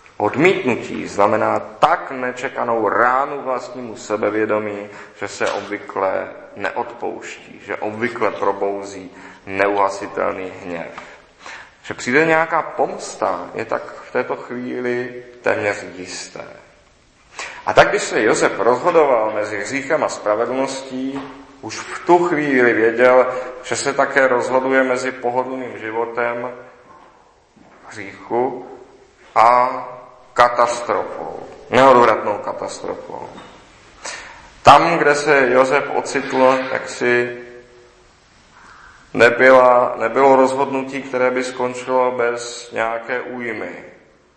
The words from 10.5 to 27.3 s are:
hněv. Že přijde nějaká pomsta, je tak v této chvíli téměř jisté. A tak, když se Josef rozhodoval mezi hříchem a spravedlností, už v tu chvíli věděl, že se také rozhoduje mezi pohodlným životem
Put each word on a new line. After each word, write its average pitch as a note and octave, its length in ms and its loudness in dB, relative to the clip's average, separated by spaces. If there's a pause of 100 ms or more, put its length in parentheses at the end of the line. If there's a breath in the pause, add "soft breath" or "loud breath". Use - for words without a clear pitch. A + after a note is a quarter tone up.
hněv. E2+ 240 -10 (960 loud breath)
Že - 100 -10
přijde C#3+ 320 0
nějaká E3 360 2
pomsta, F#2+ 920 -6
je A2 120 -6
tak A#2+ 180 -4
v - 280 -18
této C3 240 -4
chvíli B2 880 -8 (180)
téměř G#2 440 -2 (100)
jisté. - 480 -14 (1200 loud breath)
A A2 80 -2
tak, D#3 160 8
když G3+ 140 -2
se D3+ 200 0
Josef D3 360 2
rozhodoval B2 760 2
mezi G#2 240 -4
hříchem C3+ 440 -2
a G2 60 0
spravedlností, C3 1120 -4 (400)
už A2 180 -12
v - 260 -12
tu F3 120 6
chvíli D3 560 2
věděl, A#2 540 6 (360 loud breath)
že A#2 120 -4
se C#3 180 -4
také C3+ 340 2
rozhoduje B2+ 560 2
mezi B2+ 280 -2
pohodlným B2 640 -6
životem A#2 760 -4 (1400)